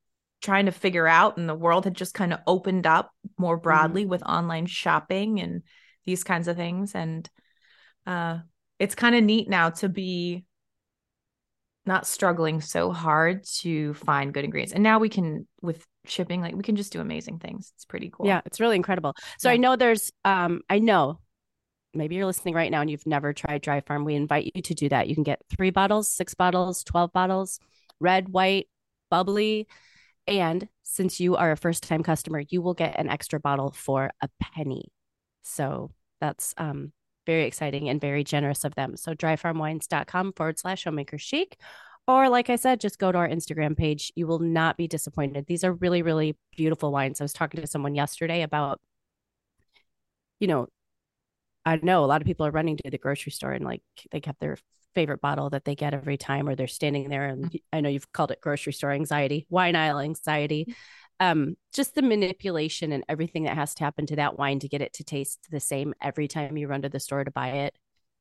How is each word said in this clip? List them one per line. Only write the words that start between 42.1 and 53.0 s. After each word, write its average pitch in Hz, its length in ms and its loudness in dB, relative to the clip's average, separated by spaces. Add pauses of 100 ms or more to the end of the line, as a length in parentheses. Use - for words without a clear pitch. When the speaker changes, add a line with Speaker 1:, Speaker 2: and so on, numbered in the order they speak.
Speaker 2:
like 240 200 2
I 240 60 2
said, 254 240 2
just - 200 -4
go 190 120 4
to 180 60 2
our 170 100 2
Instagram 156 480 -2
page. 151 400 -2
You 170 120 -2
will 165 120 0
not 165 380 2
be 170 100 -2
disappointed. 147 580 -4
These 175 200 -2
are 185 80 2
really, 175 280 2
really 156 360 2 (180)
beautiful 156 340 0
wines. 135 300 -2
I 143 60 -4
was 143 80 -8
talking - 260 -4
to 156 80 -8
someone 143 280 -4
yesterday 165 480 -2
about, 147 360 -2 (1600)
you 208 80 0
know, 139 200 0 (1000)
I 160 180 4
know 175 220 6
a - 20 4
lot 147 140 2
of 147 40 -8
people 165 200 0
are 151 60 0
running 156 260 0
to 139 120 -10
the 139 80 -6
grocery 139 360 -6